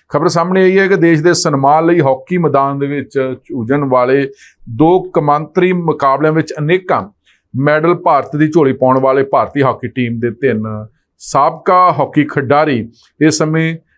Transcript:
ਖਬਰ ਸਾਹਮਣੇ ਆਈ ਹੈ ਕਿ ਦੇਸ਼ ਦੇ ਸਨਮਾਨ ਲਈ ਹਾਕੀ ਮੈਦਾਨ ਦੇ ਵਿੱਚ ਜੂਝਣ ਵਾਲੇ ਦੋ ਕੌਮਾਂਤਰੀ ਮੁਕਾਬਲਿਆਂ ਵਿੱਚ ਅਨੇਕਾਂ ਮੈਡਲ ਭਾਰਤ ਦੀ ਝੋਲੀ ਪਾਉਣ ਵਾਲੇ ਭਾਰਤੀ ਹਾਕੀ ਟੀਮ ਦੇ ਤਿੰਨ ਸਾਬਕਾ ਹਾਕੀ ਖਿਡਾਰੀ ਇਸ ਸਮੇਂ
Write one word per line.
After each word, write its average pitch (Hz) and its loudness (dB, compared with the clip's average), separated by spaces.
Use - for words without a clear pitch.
ਖਬਰ 165 0
ਸਾਹਮਣੇ 180 0
ਆਈ 185 4
ਹੈ 196 2
ਕਿ 190 2
ਦੇਸ਼ 165 2
ਦੇ 175 4
ਸਨਮਾਨ 151 2
ਲਈ 170 2
ਹਾਕੀ 139 -2
ਮੈਦਾਨ 139 0
ਦੇ 139 -4
ਵਿੱਚ 135 -6
ਜੂਝਣ 135 -4
ਵਾਲੇ 131 0
ਦੋ 160 2
ਕੌਮਾਂਤਰੀ 156 -2
ਮੁਕਾਬਲਿਆਂ 151 0
ਵਿੱਚ 156 -2
ਅਨੇਕਾਂ 151 -2
ਮੈਡਲ 151 0
ਭਾਰਤ 156 -2
ਦੀ 151 2
ਝੋਲੀ 151 2
ਪਾਉਣ 127 2
ਵਾਲੇ 135 2
ਭਾਰਤੀ 135 -2
ਹਾਕੀ 123 -2
ਟੀਮ 117 -4
ਦੇ 120 -2
ਤਿੰਨ 110 -4
ਸਾਬਕਾ 170 2
ਹਾਕੀ 143 0
ਖਿਡਾਰੀ 139 -2
ਇਸ 151 2
ਸਮੇਂ 160 -2